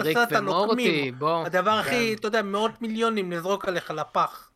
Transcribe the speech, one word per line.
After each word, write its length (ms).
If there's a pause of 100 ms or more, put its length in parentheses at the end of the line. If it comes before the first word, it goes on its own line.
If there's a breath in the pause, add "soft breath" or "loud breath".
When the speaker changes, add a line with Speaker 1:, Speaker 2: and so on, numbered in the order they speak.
Speaker 1:
את 60
Speaker 2:
ריק 100
Speaker 1:
הסרט 160
Speaker 2:
ומורטי, 320
Speaker 1:
הנוקמים. 540
Speaker 2:
בוא. 280
Speaker 1:
הדבר 240
הכי, 400
Speaker 2:
כן. 100
Speaker 1:
אתה 80
יודע, 140
מאות 400
מיליונים 500
לזרוק 360
עליך 220
לפח. 640